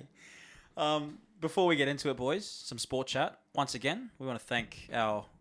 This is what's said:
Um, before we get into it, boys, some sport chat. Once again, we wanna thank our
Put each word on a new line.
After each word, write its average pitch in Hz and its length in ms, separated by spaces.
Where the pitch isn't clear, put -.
Um, 151 440
before 175 280
we 170 80
get 139 120
into 143 220
it, 127 80
boys, 147 280
some - 340
sport 131 280
chat. 143 300
Once 139 220
again, 170 420
we 135 80
wanna 120 140
thank - 520
our 107 340